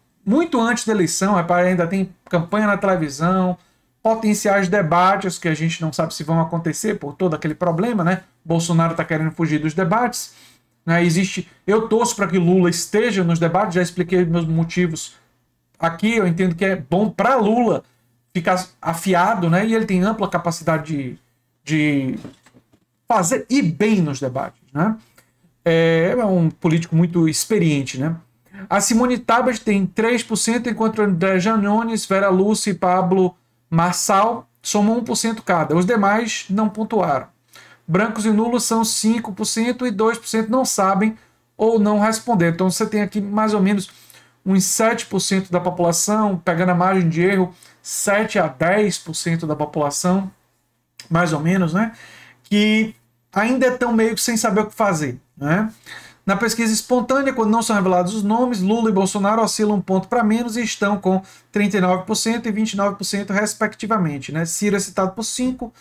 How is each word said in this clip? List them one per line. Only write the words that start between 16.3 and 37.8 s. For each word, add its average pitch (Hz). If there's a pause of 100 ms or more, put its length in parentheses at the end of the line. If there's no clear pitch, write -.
que 175
é 190
bom 180
pra 233
Lula 220 (500)
ficar 180 (160)
afiado, 175
né? 185
E 226
ele 220
tem 185
ampla 208
capacidade 165
de, 143 (460)
de 143 (880)
fazer 220
e 269
bem 208
nos 147
debates, 131 (120)
né? 196 (680)
É, 165
é 233
um 175
político 165
muito 170
experiente, 151
né? 160 (540)
A 202
Simone 240
Tebet 240
tem 202
três 226
por 220
cento, 233
enquanto 220
André 190
Janones, 220
Vera 196
Lúcia 202
e -
Pablo 180 (340)
Marçal 196 (160)
somam 214
um 226
por 240
cento 226
cada. 156
Os 180
demais 220
não 208
pontuaram. 202 (580)